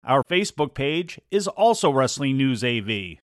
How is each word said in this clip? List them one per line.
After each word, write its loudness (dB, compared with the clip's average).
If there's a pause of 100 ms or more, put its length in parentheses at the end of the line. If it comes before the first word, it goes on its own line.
Our 2
Facebook -2
page -4 (100)
is -2
also 2
Wrestling 0
News 0
A 0
V. -6